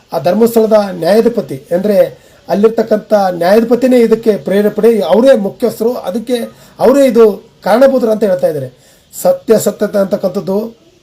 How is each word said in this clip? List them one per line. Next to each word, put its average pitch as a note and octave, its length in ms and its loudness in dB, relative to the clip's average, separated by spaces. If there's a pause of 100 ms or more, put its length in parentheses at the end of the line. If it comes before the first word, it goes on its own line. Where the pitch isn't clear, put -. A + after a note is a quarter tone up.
(120)
ಆ E3 60 -4
ಧರ್ಮಸ್ಥಳದ G#3+ 540 0 (180)
ನ್ಯಾಯಾಧಿಪತಿ F#3 800 -2
ಅಂದ್ರೆ F3+ 480 0 (300)
ಅಲ್ಲಿರ್ತಕ್ಕಂಥ G#3+ 640 0 (180)
ನ್ಯಾಯಾಧಿಪತಿನೇ A3+ 720 2
ಇದಕ್ಕೆ A3+ 360 2
ಪ್ರೇರೇಪಣೆ, G3+ 640 0
ಅವರೇ G#3+ 360 2
ಮುಖ್ಯಸ್ಥರು, A3 580 -4
ಅದಕ್ಕೆ A#3 440 -6 (400)
ಅವರೇ C4+ 280 4
ಇದು A3 440 2 (140)
ಕಾರಣಭೂತರು B3 460 2
ಅಂತ G#3+ 140 -2
ಹೇಳ್ತಾ F#3 220 -2
ಇದ್ದಾರೆ. C#3 440 -8 (320)
ಸತ್ಯಾಸತ್ಯತೆ G3+ 760 -2
ಅಂತಕ್ಕಂಥದ್ದು G3 800 -4 (260)